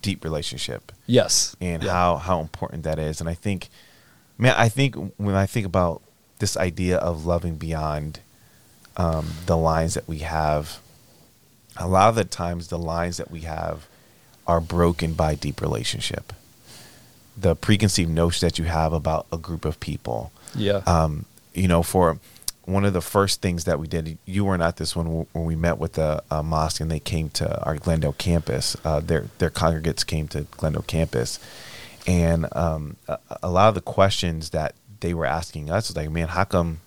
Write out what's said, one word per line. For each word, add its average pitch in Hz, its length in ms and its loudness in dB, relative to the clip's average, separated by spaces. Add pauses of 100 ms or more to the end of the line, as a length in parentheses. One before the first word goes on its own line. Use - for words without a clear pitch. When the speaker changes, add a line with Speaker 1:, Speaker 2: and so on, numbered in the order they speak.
Speaker 1:
deep 92 200 -4
relationship. - 680 -6 (160)
Speaker 2:
Yes. - 520 4
Speaker 1:
And 87 220 -2
Speaker 2:
Yeah. 95 100 0
Speaker 1:
how, 90 260 4
how 87 220 0
important - 440 -8
that 78 160 -2
is. 78 200 -4
And 82 80 -6
I 82 60 -4
think, 95 360 -4 (680)
man, 120 200 4
I 117 120 6
think 135 260 0 (220)
when 101 180 0
I 98 120 4
think 107 180 -2
about 90 360 0 (380)
this 101 160 -2
idea 90 420 2
of 82 280 -2
loving 85 300 0
beyond, 78 640 -4 (760)
um, 80 320 0 (200)
the 85 100 4
lines 80 380 2
that - 120 -6
we 80 120 -6
have, 78 600 -2 (1000)
a 90 100 -6
lot 95 220 8
of 113 60 2
the 110 80 2
times 87 460 -4
the 87 100 -6
lines 85 380 -2
that - 120 -8
we 82 120 -12
have 80 460 -6 (600)
are 85 140 4
broken 85 520 2
by 78 220 2
deep 71 260 -6
relationship. - 680 -4 (1080)
The 92 180 4
preconceived 98 560 2
notion 85 360 2
that 82 120 0
you 82 60 0
have 80 280 2
about 80 380 0
a 82 60 -4
group 80 280 -8
of - 140 -4
people. - 520 -6 (240)
Speaker 2:
Yeah. 101 300 0
Speaker 1:
Um, 80 400 2 (280)
you 92 140 2
know, 85 140 6
for 85 380 2 (460)
one 98 200 0
of 101 80 2
the 87 80 0
first 98 400 2
things 87 220 0
that 82 160 0
we 78 80 -6
did, 80 380 -6
you 98 200 0
weren't 95 160 2
at 82 160 2
this - 180 -4
one 85 100 0
w-, 82 260 -2
when 82 140 -4
we 82 100 0
met 82 220 2
with 80 160 -4
the, 76 360 0
uh, 78 140 -2
mosque 78 380 0
and 80 100 -2
they 76 80 -2
came 80 300 -4
to 78 340 -4
our 78 140 -2
Glendale 78 360 0
campus. - 680 0
Uh, 78 160 0
their, 82 260 0 (140)
their 85 100 0
congregates 80 540 0
came 78 260 -4
to 76 120 -4 (100)
Glendale 76 320 -2
campus. - 560 -2 (640)
And, 85 500 2
um, 78 420 -2 (100)
a, - 100 -4 (260)
a 90 60 -2
lot 92 200 8
of 104 60 4
the 92 60 -2
questions 85 680 2
that 76 240 -2 (240)
they 87 140 -2
were 82 120 -2
asking 76 460 -4
us 104 180 0
was - 60 -10
like, 78 160 -4
"Man, 82 160 0
how 90 160 0
come 85 440 0